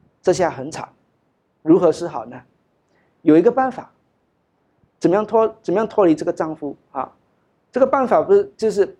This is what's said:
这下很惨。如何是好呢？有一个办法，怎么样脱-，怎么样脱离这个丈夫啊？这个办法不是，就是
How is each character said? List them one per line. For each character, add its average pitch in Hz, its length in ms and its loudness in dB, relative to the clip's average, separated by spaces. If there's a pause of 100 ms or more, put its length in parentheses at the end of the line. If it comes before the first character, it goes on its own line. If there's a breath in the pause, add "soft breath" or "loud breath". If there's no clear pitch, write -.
(220)
这 185 100 2
下 165 160 0
很 135 220 -10
惨。 - 180 -12 (720)
如 160 140 4
何 175 140 4
是 170 160 -4
好 120 200 -10
呢？ 123 140 -18 (840)
有 151 140 6
一 170 60 4
个 226 80 4
办 254 220 -2
法， - 180 -16 (1080)
怎 165 100 2
么 180 60 2
样 214 100 -2
脱-， 220 220 0 (120)
怎 - 140 -6
么 196 40 0
样 220 100 -4
脱 202 180 2
离 160 80 4
这 156 100 -8
个 170 80 -4
丈 160 220 -6
夫 143 220 -12 (160)
啊？ 131 180 -10 (640)
这 247 80 0
个 262 60 4
办 269 200 -2
法 170 160 2
不 165 100 0
是， 202 240 2
就 220 140 -2
是 190 300 -2